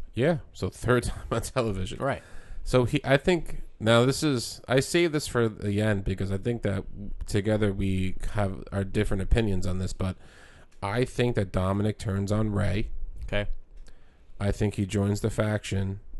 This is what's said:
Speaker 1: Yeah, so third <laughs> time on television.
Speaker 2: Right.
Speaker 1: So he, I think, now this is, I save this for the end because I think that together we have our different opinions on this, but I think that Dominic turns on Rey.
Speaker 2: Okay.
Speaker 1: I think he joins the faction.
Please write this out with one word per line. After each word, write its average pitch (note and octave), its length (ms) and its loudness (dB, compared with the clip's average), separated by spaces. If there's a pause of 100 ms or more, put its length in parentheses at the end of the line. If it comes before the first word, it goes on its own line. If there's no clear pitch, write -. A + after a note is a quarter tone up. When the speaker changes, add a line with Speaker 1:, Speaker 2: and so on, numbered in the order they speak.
(140)
Speaker 1:
Yeah, C#3+ 240 2 (160)
so - 160 -4
third B2 320 2
<laughs> - 20 -4
time - 260 -6
on A#2 120 0
television. G#2+ 600 -2
Speaker 2:
Right. C3 200 -2 (420)
Speaker 1:
So B2+ 220 4
he, C3 180 0
I C3+ 140 6
think, - 420 0 (180)
now A#2 280 6
this C3+ 160 0
is, C3+ 440 -2
I C3 140 4
save E3+ 320 2
this D3+ 160 -2
for A#2 220 2
the G#2 320 -2
end G#2 220 2
because F#2+ 280 -2
I G2 60 0
think A#2 240 -4
that G2 220 -2 (420)
together G#2+ 480 2
we F#2+ 400 0 (180)
have G2 400 -2
our G2 120 0
different G#2 380 0
opinions F#2+ 440 4
on F2 140 0
this, F#2+ 120 -2
but F#2+ 240 -4 (680)
I G#2+ 220 0
think A#2+ 320 0
that G2 160 0
Dominic G2 460 0
turns G2+ 340 -2
on G#2+ 200 2
Rey. G2 360 0 (380)
Speaker 2:
Okay. G#2 240 0 (880)
Speaker 1:
I G2+ 100 2
think G#2 260 0
he G2+ 100 0
joins G2+ 340 0
the A2 100 0
faction. G2 720 -2 (200)